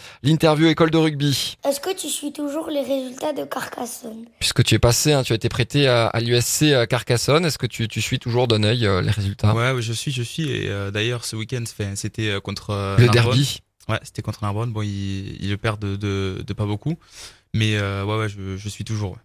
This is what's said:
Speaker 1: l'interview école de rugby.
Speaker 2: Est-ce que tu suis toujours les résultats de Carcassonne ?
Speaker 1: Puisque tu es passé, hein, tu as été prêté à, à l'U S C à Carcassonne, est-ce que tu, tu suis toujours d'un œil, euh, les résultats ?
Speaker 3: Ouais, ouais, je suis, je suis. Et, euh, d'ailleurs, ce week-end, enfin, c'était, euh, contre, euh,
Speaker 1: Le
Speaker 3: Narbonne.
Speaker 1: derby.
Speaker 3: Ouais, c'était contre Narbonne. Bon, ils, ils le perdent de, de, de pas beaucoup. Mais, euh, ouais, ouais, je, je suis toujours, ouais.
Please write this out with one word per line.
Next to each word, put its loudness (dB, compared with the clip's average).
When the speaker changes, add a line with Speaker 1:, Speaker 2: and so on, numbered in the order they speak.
Speaker 1:
l'interview 6
école 4
de 4
rugby. 0
Speaker 2:
Est-ce 0
que -6
tu -8
suis -6
toujours -6
les -2
résultats -4
de -6
Carcassonne ? -10
Speaker 1:
Puisque 2
tu 2
es 6
passé, 4
hein, 4
tu -2
as 2
été 0
prêté 2
à, 4
à 0
l'U 2
S 4
C 4
à 4
Carcassonne, 2
est-ce 0
que -4
tu, -4
tu -4
suis -2
toujours 2
d'un 4
œil, 2
euh, 4
les 2
résultats ? 2
Speaker 3:
Ouais, 2
ouais, -2
je -4
suis, -4
je -2
suis. -4
Et, -2
euh, -4
d'ailleurs, -2
ce -6
week-end, -6
enfin, -6
c'était, -4
euh, -2
contre, -8
euh, -2
Speaker 1:
Le 10
Speaker 3:
Narbonne. 6
Speaker 1:
derby. 2
Speaker 3:
Ouais, -2
c'était -12
contre -8
Narbonne. -2
Bon, -4
ils, -6
ils -2
le -2
perdent -2
de, -4
de, -2
de -6
pas -4
beaucoup. -4
Mais, 2
euh, -2
ouais, -2
ouais, -2
je, -8
je -10
suis -8
toujours, -4
ouais. -14